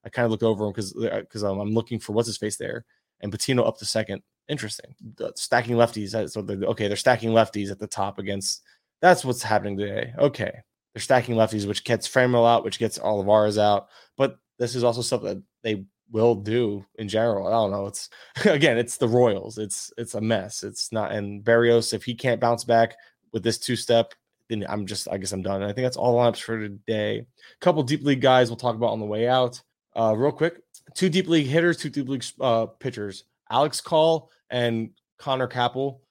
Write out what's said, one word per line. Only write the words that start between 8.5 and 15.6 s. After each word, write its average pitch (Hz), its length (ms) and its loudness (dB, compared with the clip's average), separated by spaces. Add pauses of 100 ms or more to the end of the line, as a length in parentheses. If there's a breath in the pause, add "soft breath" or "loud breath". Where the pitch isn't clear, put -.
that's 175 240 6
what's 127 200 -4
happening 104 340 0
today. 101 400 -4
Okay. 139 340 0 (440)
They're 110 60 -10
stacking 123 340 2
lefties, 107 320 2
which 101 160 -4
gets 113 240 -2
Franmil 123 420 4
out, 117 140 4
which - 160 -6
gets 113 200 -2
Olivares 104 600 2
out. 104 300 2 (280 soft breath)
But 135 220 0 (200)
this 120 160 -4
is 123 80 0
also 120 180 2
stuff 120 220 -2
that 98 180 -6 (220)